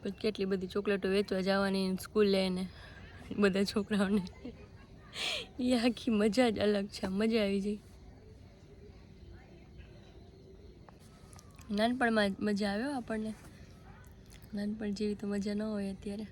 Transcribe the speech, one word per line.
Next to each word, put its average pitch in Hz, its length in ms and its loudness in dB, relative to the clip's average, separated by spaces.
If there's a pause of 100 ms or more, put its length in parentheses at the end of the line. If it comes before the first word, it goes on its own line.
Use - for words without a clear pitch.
પછી 202 80 -2
કેટલી 202 340 -2
બધી 190 220 0
ચોકલેટો 196 420 0
વેચવા 196 320 2
જવાની 190 480 2
ને 190 80 0
સ્કૂલે 196 520 4
ને 185 180 -2 (680)
બધા 196 280 4
છોકરાઓને, 202 580 2 (1400)
એ 247 180 4
આખી 233 320 2
મજા 220 400 6
જ 202 100 0
અલગ 208 260 2
છે, - 200 -8
મજા 214 360 2
આવી 196 180 2
જાય. 208 180 -2 (4000)
નાનપણમાં 220 600 4
જ 190 100 -4
મજા 208 300 0
આવે 208 140 -2
હો 294 80 -2
આપણને, 220 420 -4 (1200)
નાનપણ 208 400 -2
જેવી 208 200 0
તો 202 120 -6
મજા 202 280 -2
ન 208 80 -2
હોય 208 280 -2
અત્યારે. 202 420 -8